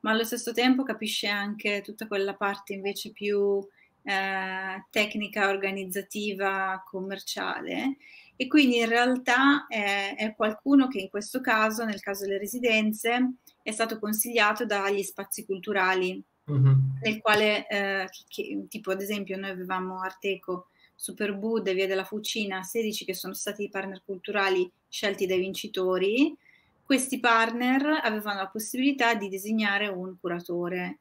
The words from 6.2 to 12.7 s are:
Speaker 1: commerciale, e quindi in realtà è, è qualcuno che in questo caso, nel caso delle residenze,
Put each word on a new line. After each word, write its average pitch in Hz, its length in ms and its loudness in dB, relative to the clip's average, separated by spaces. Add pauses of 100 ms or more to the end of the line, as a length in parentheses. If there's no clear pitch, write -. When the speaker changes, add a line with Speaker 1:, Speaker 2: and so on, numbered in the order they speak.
Speaker 1:
commerciale, 190 1160 -6 (380)
e 262 100 -2
quindi 254 320 6
in 226 100 2
realtà 254 760 4
è, 208 500 -2
è 214 180 -2
qualcuno 247 540 4
che 196 100 -4
in 190 120 -6
questo 214 320 -4
caso, 220 420 2
nel 208 160 -4
caso 196 240 -6
delle 196 140 -2
residenze, 233 960 2 (280)